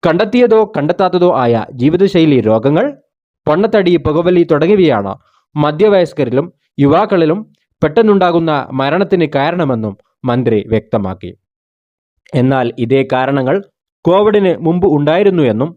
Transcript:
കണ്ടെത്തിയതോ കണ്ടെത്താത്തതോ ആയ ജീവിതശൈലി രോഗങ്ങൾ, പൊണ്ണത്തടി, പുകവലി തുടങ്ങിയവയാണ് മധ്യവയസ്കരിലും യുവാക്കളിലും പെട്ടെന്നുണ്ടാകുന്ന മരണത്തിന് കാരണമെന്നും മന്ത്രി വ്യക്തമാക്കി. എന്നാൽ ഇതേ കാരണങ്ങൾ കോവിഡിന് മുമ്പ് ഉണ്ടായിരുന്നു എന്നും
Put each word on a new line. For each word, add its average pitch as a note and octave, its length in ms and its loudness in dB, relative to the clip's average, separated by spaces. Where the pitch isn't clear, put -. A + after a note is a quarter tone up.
കണ്ടെത്തിയതോ A3 600 2
കണ്ടെത്താത്തതോ F3+ 720 -2
ആയ A#2 340 0
ജീവിതശൈലി D#3+ 680 2
രോഗങ്ങൾ, B2+ 440 2
പൊണ്ണത്തടി, F#3+ 500 2
പുകവലി E3 460 0
തുടങ്ങിയവയാണ് D3+ 720 0
മധ്യവയസ്കരിലും D3+ 920 0
യുവാക്കളിലും E3 600 2
പെട്ടെന്നുണ്ടാകുന്ന F3 720 2
മരണത്തിന് D#3+ 560 -2
കാരണമെന്നും C3+ 680 -2
മന്ത്രി A#2+ 420 0
വ്യക്തമാക്കി. G2+ 640 -4
എന്നാൽ C3 340 0
ഇതേ B2+ 240 0
കാരണങ്ങൾ C3 520 -2
കോവിഡിന് G3 520 2
മുമ്പ് E3+ 300 0
ഉണ്ടായിരുന്നു D#3+ 560 2
എന്നും A#2+ 340 0